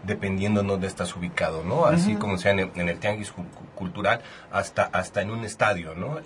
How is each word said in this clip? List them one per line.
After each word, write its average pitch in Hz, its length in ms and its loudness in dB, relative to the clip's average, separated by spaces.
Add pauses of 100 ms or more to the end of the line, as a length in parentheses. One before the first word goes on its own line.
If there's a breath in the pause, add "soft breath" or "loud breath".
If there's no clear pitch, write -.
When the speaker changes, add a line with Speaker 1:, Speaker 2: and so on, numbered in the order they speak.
Speaker 1:
dependiendo 101 560 0
en 98 80 2
dónde 95 180 0
estás 90 300 -4
ubicado, 85 480 -2
¿no? 131 200 2
Así 170 280 6
Speaker 2:
Ujú. - 80 0
Speaker 1:
como 101 180 0
sea 101 140 4
en 95 80 4
el, 92 160 0
en 87 120 0
el 82 120 -2
tianguis 104 320 -2
cu-, 92 100 -10
cu-, - 220 -14 (100)
cultural 98 460 0 (320 loud breath)
hasta, 101 320 0
hasta - 360 -2
en 101 120 -2
un 117 120 -4
estadio, 87 520 0
¿no? 131 300 -6